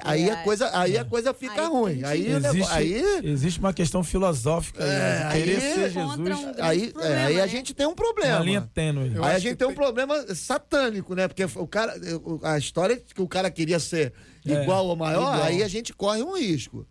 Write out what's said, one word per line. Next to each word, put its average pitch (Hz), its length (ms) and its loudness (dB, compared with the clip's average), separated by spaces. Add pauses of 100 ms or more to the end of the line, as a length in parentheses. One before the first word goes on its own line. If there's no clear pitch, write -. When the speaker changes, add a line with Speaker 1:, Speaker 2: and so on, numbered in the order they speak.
Speaker 1:
aí 156 240 2
Speaker 2:
É. 208 60 4
Speaker 1:
a 170 100 -6
coisa, 208 340 0
aí 180 200 2
a 143 40 0
Speaker 3:
É. - 20 -6
Speaker 1:
coisa 233 320 -2
fica 247 260 -4
Speaker 2:
Aí 320 60 0
Speaker 1:
ruim. 240 300 2
Speaker 2:
tem 127 80 -4
Speaker 1:
Aí 147 200 0
o - 120 2
Speaker 3:
Existe, 143 160 2
Speaker 1:
nego-, 190 180 2
aí 170 320 2 (200)
Speaker 3:
existe 151 360 0
uma 196 140 2
questão 180 300 0
filosófica 160 800 0
aí, 147 60 0
né, 143 60 0 (260)
Speaker 1:
É, 143 60 -2
Speaker 3:
de 151 60 0
querer 165 220 2
Speaker 1:
aí 247 60 0
Speaker 3:
ser 302 300 0
Speaker 2:
Encontra - 20 -8
Speaker 3:
Jesus. 151 260 -4
Speaker 2:
um 160 40 -4
grande 226 380 -4
Speaker 1:
aí, 170 240 2
é, 220 60 -8
Speaker 2:
problema, 160 240 -2 (120)
Speaker 1:
aí 160 120 4
a 190 40 4
Speaker 2:
né? 196 40 2
Speaker 1:
gente 254 280 -6
tem 277 100 2
um 320 100 0
problema. 427 420 2
Speaker 3:
Uma 165 80 0
linha 196 160 0 (120)
tênue. 143 420 0
Speaker 4:
Eu - 80 -2
Speaker 1:
Aí 147 80 2
a 180 40 4
Speaker 4:
acho 185 80 2
Speaker 1:
gente 240 80 -2
Speaker 4:
que 247 60 -6
Speaker 1:
tem 254 100 2
um - 20 2
Speaker 4:
tem 277 80 -4
Speaker 1:
problema 269 580 0
satânico, 247 800 -2
né? 185 120 2
Porque 185 180 -4
o 175 220 -6
cara, 220 260 0 (300)
o, 160 200 -6
a 156 140 2
história 185 380 0
de - 180 -14
que - 80 -4
o 180 60 0
cara 185 240 0
queria 165 280 0
ser 156 320 0 (340)
Speaker 3:
É, 147 180 2
Speaker 1:
igual 190 240 2
ou 175 80 0
maior, 165 400 2
Speaker 3:
igual. 151 80 2
Speaker 1:
aí 175 200 2
a 214 40 0
gente 214 260 -6
corre 214 300 0
um 370 140 -4
risco. 156 520 -2